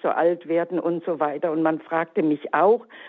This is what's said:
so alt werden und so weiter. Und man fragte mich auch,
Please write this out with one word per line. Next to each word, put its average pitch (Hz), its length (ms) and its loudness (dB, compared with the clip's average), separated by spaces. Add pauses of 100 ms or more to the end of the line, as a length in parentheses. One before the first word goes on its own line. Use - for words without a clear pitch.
so 175 60 -2
alt 165 400 0
werden 170 320 -2
und 170 240 -2
so 160 160 -4
weiter. 151 320 -2
Und 160 100 0
man 160 180 0
fragte 165 440 -2
mich 151 300 -2
auch, 202 300 4 (240)